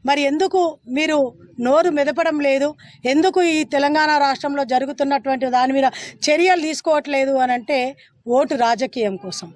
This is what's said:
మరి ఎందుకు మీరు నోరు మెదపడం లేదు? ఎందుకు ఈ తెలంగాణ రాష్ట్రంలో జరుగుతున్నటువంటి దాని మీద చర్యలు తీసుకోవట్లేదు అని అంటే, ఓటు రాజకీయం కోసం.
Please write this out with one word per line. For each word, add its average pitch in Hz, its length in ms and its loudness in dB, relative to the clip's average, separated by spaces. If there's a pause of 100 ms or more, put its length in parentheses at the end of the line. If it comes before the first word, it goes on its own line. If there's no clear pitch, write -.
మరి 285 120 2 (120)
ఎందుకు 381 280 0 (380)
మీరు 311 180 0 (480)
నోరు 320 320 4
మెదపడం 302 480 0
లేదు? 277 240 0 (440)
ఎందుకు 359 280 2 (140)
ఈ - 20 0 (160)
తెలంగాణ 302 380 2 (120)
రాష్ట్రంలో 277 480 -2
జరుగుతున్నటువంటి 269 760 -2 (100)
దాని 254 200 2
మీద 269 100 2 (400)
చర్యలు 339 400 2
తీసుకోవట్లేదు 285 680 -2 (120)
అని 247 120 0
అంటే, 254 220 -4 (580)
ఓటు 285 260 2
రాజకీయం 214 520 -2 (100)
కోసం. 175 320 -12